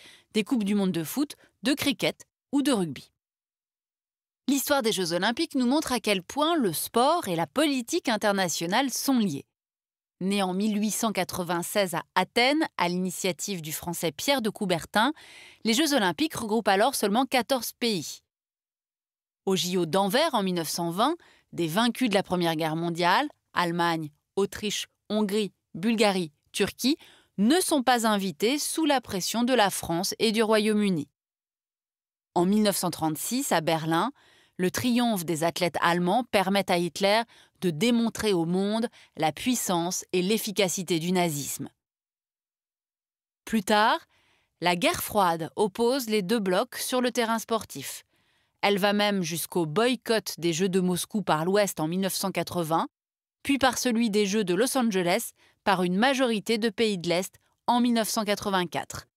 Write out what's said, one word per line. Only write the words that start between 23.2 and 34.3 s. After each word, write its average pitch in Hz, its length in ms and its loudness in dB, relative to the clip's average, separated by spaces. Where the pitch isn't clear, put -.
Allemagne, 170 580 -2
Autriche, 196 500 -4
Hongrie, 208 440 0
Bulgarie, 196 580 0
Turquie, 240 440 0
ne 247 240 4
sont 302 220 0
pas 233 240 2
invités 202 520 0
sous - 260 -4
la 285 160 2
pression 214 420 -4
de 240 120 2
la 208 160 4
France 170 480 -4
et 220 140 2
du 226 100 2
Royaume-Uni. 208 640 2
En 175 100 2
mille 208 180 4
neuf 202 140 2
cent 175 140 -2
trente-six, 165 640 -4
à 170 100 2
Berlin, 165 500 0